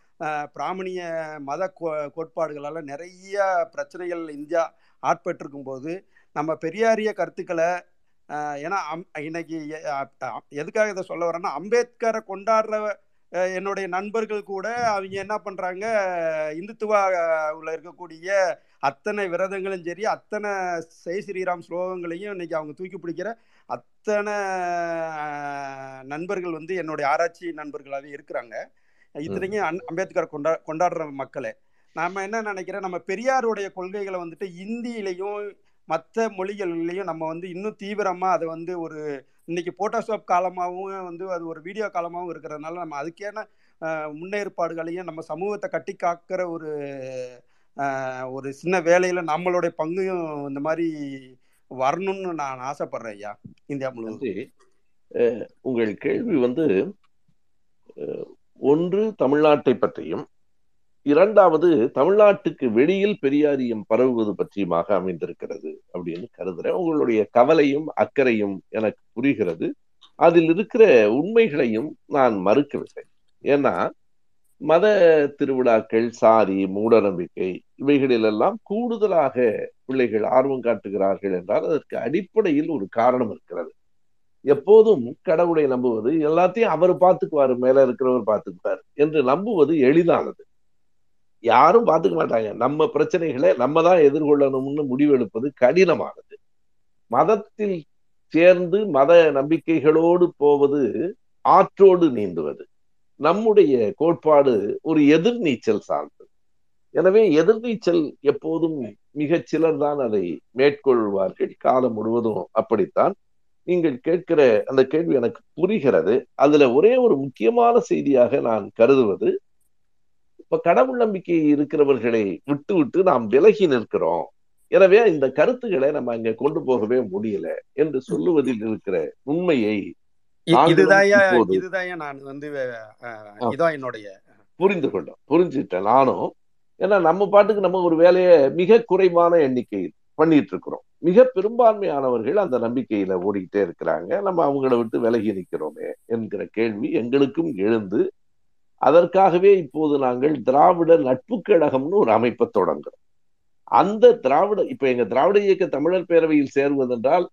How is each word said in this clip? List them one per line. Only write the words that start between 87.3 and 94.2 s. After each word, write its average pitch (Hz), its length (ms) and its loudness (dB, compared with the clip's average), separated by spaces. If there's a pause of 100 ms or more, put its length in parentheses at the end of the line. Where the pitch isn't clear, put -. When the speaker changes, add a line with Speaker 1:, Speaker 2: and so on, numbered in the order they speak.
Speaker 2:
மேல 131 300 4
இருக்கிறவர் 123 420 0
பார்த்துக்குவார் 98 540 -4 (120)
என்று 151 280 0
நம்புவது 160 560 2
எளிதானது. 139 640 2 (1040)
யாரும் 147 420 6
பார்த்துக்க 165 300 2
மாட்டாங்க. 131 380 0
நம்ம 139 300 0
பிரச்சனைகளை 156 720 0
நம்ம 143 260 2
தான் 175 180 6
எதிர்கொள்ளணும்னு 143 840 2